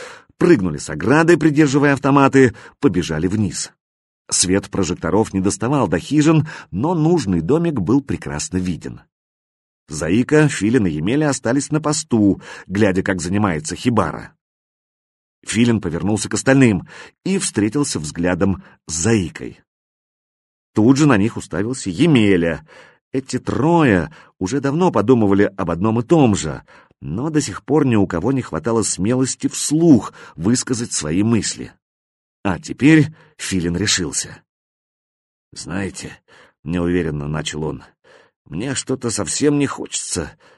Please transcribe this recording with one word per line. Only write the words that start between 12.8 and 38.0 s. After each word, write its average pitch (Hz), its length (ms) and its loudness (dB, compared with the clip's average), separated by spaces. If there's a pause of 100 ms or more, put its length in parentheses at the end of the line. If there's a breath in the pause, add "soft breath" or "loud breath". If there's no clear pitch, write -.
как 95 180 -4
занимается 90 540 -2
хибара. 85 580 -2 (1120)
Филин 117 360 2
повернулся 90 480 -4
к - 40 -6
остальным 117 540 2 (360 loud breath)
и 196 140 -2
встретился 139 640 -2
взглядом 87 640 -2 (240 loud breath)
с 82 60 -10
Заикой. 80 680 -2 (1120)
Тут 120 240 4
же 151 80 4
на 131 120 6
них 107 200 0
уставился 101 520 -6
Емеля. 95 800 2 (440 soft breath)
Эти 131 260 -6
трое 127 760 2 (280 soft breath)
уже 101 200 -2
давно 151 320 0
подумывали 104 680 4
об 90 120 -4
одном 107 300 0
и 117 40 -4
том 135 320 4
же, 76 280 -6 (380 soft breath)
но 104 280 -6
до 156 120 0
сих 104 220 -8
пор 147 220 2
ни 120 100 2
у 98 120 4
кого 87 240 -2
не 135 100 -2
хватало 113 400 -4
смелости 127 680 -2
вслух 156 640 2 (220 loud breath)
высказать 117 580 -2
свои 82 280 -2
мысли. 104 520 -2 (720)
А 87 160 -4
теперь 151 540 2 (240 soft breath)
Филин 87 380 -4
решился. 90 640 -4 (1120)
«Знаете», — - 680 -10 (440 soft breath)
неуверенно 85 640 -2
начал 76 360 -6
он, — 69 200 -8 (600 soft breath)